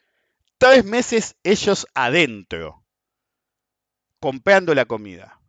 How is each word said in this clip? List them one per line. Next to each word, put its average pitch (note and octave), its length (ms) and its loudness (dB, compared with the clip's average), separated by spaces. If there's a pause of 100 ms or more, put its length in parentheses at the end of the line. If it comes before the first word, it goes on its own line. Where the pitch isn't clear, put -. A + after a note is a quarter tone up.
(580)
Tres B3+ 280 6
meses A3+ 580 -4
ellos G3+ 500 -2
adentro, A2+ 920 -4 (1400)
comprando E3 520 0
la C3 120 0
comida. G2+ 640 -14